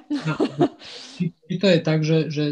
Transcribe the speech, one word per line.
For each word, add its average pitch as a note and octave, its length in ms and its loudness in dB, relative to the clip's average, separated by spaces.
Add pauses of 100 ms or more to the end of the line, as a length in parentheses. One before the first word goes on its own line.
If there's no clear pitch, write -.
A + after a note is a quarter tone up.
No. G3 300 -4 (760)
Či, F3+ 120 -4 (120)
či - 200 -8
to G3 120 0
je F3 120 6
tak, D#3 200 2
že, D#3 280 2
že D3+ 240 -2